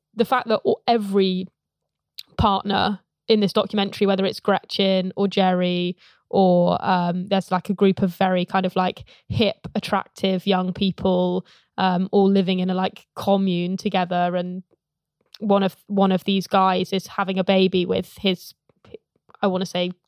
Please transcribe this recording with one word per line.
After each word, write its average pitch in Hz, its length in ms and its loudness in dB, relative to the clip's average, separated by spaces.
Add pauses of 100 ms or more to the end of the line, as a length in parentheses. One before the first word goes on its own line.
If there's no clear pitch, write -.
(160)
the 220 100 0
fact - 220 0
that 220 160 0
all, - 240 0
every 196 600 0 (880)
partner 196 640 0 (260)
in 220 120 4
this 180 140 0
documentary, 202 540 -2
whether 196 180 0
it's - 140 -4
Gretchen 190 760 -2
or 202 120 0
Jerry, 180 680 0 (380)
or, 180 500 4
um, 180 440 -2
there's, 190 240 -2
like, 180 180 -2
a 202 40 -2
group 196 280 2
of 185 140 0
very 185 300 0
kind 190 200 -2
of, 180 120 -6
like, 185 260 -2 (240)
hip, - 480 -2
attractive 190 720 -4
young 185 240 0
people, 180 720 -2 (320)
um, 185 360 0
all 196 160 4
living 190 300 2
in 185 100 -2
a, 185 40 0
like, 190 320 -4 (100)
commune 190 600 0
together, 180 640 -2
and 180 260 -8 (800)
one 202 200 2
of, 190 140 -2 (120)
one 196 260 2
of 185 100 -2
these 196 240 -2
guys 185 460 2
is 185 140 -4
having 190 300 -4
a 185 60 2
baby 190 420 2
with 185 320 -4
his, - 360 -4 (880)
I 208 60 2
wanna 185 180 -2
say 180 260 -4 (160)